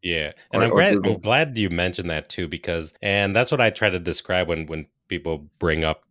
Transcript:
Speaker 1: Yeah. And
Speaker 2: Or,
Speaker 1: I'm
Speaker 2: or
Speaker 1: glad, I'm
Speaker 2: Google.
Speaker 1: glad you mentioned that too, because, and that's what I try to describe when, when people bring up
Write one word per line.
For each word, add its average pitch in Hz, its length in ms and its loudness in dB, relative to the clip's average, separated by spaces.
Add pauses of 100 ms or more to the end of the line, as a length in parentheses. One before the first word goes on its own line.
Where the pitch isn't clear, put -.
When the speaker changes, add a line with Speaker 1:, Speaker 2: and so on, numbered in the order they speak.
Speaker 1:
Yeah. 80 320 -4 (180)
And 95 100 2
Speaker 2:
Or, - 20 4
Speaker 1:
I'm 113 80 4
Speaker 2:
or 165 120 6
Speaker 1:
glad, 208 200 4
I'm 95 100 2
Speaker 2:
Google. 80 60 -4
Speaker 1:
glad 127 380 0
you 101 120 2
mentioned 87 400 -2
that 78 200 -4
too, 90 180 -6
because, 85 540 -6
and 101 340 0
that's - 160 2
what 131 100 2
I 117 80 6
try 104 200 0
to 92 100 -2
describe 90 500 -2
when, 80 180 -2
when 80 180 -8 (220)
people 80 420 -6 (100)
bring 80 260 0
up 78 260 -2